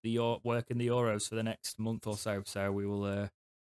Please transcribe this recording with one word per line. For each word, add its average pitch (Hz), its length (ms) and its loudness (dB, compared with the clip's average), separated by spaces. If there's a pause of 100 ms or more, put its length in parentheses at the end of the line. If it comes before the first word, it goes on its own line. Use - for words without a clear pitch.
the 113 80 -2
Eu-, 117 340 2
work 117 260 0
in 120 80 0
the 120 100 2
Euros 117 400 2
for 110 60 -6
the 113 80 0
next - 360 -4
month 110 280 -2
or 104 100 -2
so. 101 300 -2
So 98 260 0
we 101 140 0
will, 101 180 0
uh, 101 240 0 (340)